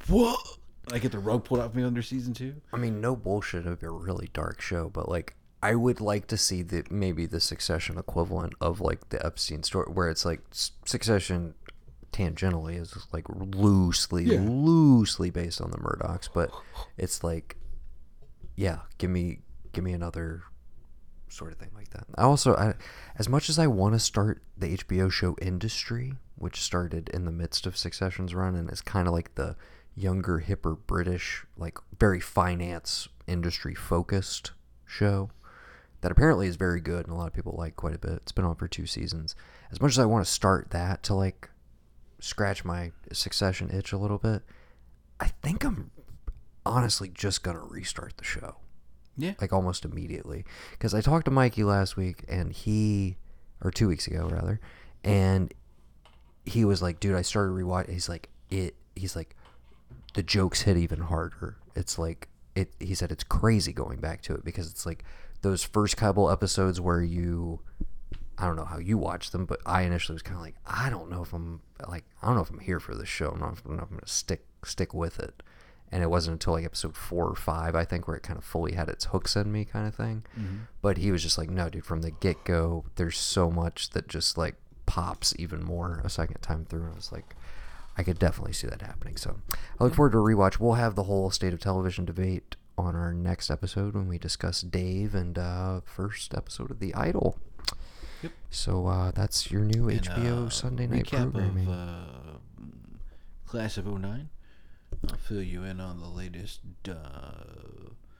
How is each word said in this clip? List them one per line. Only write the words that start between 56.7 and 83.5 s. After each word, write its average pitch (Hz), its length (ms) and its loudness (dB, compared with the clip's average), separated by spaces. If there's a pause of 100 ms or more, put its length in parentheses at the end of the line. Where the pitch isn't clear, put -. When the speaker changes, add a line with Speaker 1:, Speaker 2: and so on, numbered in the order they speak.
Speaker 2:
like, 87 180 0
"Dude, 98 160 2
I 90 60 2
started 98 320 2
rewatch-," 90 360 0
he's 90 200 -4
like, 85 200 -10 (200)
"It," 92 260 -2 (200)
he's 92 200 -6
like, 82 200 -10 (800)
"The 95 100 0
jokes 92 380 2
hit 95 160 6
even 80 240 2
harder." 82 560 -4 (180)
It's - 220 -4
like, 82 320 -4 (260)
it, 95 240 -2
he 92 140 -4
said, 87 180 -2
"It's - 120 -6
crazy 104 500 4
going 60 260 -6
back - 240 -4
to - 120 -4
it," - 80 -6
because 82 260 -6
it's - 160 -8
like 82 180 -6 (380)
those 95 220 2
first - 340 4
couple 98 320 6
episodes 95 520 2
where 87 220 4
you, 85 580 -2 (760)
I - 80 0
don't 85 100 0
know 80 100 -6
how 82 140 -8
you 98 180 2
watch 87 340 -4
them, 92 140 -2
but - 200 -4
I 92 180 2
initially 87 320 0
was 80 80 -10
kinda 90 180 -8
like, - 140 -14 (100)
"I 131 240 0
don't 90 200 -6
know 90 140 -6
if 87 100 -8
I'm, 82 280 -8 (260)
like, 85 180 -8 (160)
I - 60 -4
don't 123 80 4
know 101 60 4
if - 80 -4
I'm - 100 -10
here 90 200 -2
for - 160 -8
this - 140 -8
show. 78 200 -2
I'm 80 100 -6
not, 76 260 -6
I'm 78 120 -6
not 82 120 -8
gonna - 180 -10
stick, - 380 -4 (200)
stick - 280 -2
with 82 260 -2
it." - 220 -10 (500)
And 90 120 0
it 82 60 2
wasn't 82 240 2
until, 82 200 0
like, 82 120 0
episode 80 300 -4
four 85 340 0
or 90 60 -2
five, 82 400 0
I 82 100 4
think, 87 220 -2
where 80 100 -2
it - 60 -12
kinda 80 180 -6
fully 85 320 -2
had 82 160 0
its - 160 -4
hooks - 300 0
in 104 160 2
me 107 140 0
kinda 107 260 -4
thing. 113 340 -4 (120)
Speaker 1:
Mm-hmm. 98 200 -4 (240)
Speaker 2:
But 98 160 4
he 95 140 4
was 85 120 2
just 80 140 2
like, 80 120 -2
"No, 90 200 0
dude, 78 160 -8
from 82 160 -2
the 82 100 -4
get-go, 82 720 0 (100)
there's 85 220 -2
so 87 340 4